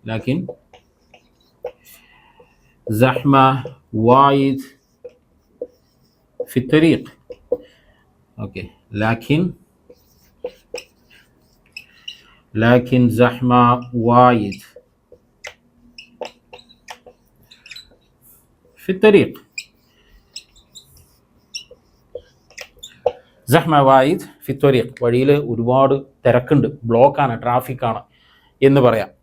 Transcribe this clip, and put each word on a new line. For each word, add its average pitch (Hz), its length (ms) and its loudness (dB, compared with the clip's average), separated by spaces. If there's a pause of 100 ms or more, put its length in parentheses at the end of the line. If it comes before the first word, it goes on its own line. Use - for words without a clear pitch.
ലാക്കിൻ 113 360 -6 (2500)
സഹ്മ 127 480 -2 (720)
വായിദ് 139 580 0 (1700)
ഫി - 200 -6
ത്വരീഖ്. 151 500 0 (1300)
ഓക്കെ, 98 260 -14 (300)
ലാക്കിൻ, 117 480 -4 (3000)
ലാക്കിൻ 123 560 2
സഹ്മ 120 420 0 (540)
വായിദ് 120 580 2 (4000)
ഫി - 140 -6
ത്വരീഖ്. 196 420 4 (4000)
സഹ്മ 156 320 0
വായിദ് 135 460 2 (160)
ഫി 135 120 -10
ത്വരീഖ്, 127 380 0 (100)
വഴിയിൽ 123 300 0
ഒരുപാട് 131 640 0 (300)
തിരക്കുണ്ട്, 123 420 2 (160)
ബ്ലോക്കാണ്, 127 580 2
ട്രാഫിക്കാണ് 120 600 -6 (600)
എന്ന് 139 200 4
പറയാം. 110 280 2 (140)